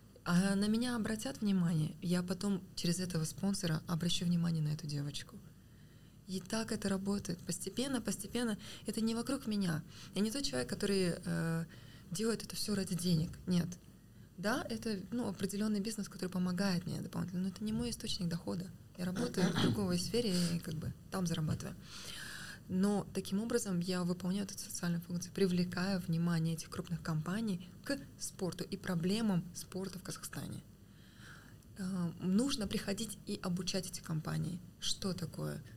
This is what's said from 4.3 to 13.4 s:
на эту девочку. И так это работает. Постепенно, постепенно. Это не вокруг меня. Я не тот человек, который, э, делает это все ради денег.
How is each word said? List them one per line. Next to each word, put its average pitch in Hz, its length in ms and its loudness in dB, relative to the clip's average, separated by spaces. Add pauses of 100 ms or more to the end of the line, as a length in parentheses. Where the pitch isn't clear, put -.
на 151 120 2
эту 151 120 -4
девочку. 143 520 -4 (920)
И 185 140 -4
так 220 300 -2
это 208 180 0
работает. 196 500 0
Постепенно, 233 640 -2
постепенно. 220 540 -2 (320)
Это 220 140 0
не 226 140 4
вокруг 233 320 -2
меня. 190 340 2 (340)
Я 190 60 2
не 220 100 4
тот 277 120 -2
человек, 247 260 0
который, 190 460 2 (100)
э, 165 400 2 (460)
делает 214 320 0
это - 120 -10
все 208 200 0
ради 185 200 0
денег. 170 340 4 (180)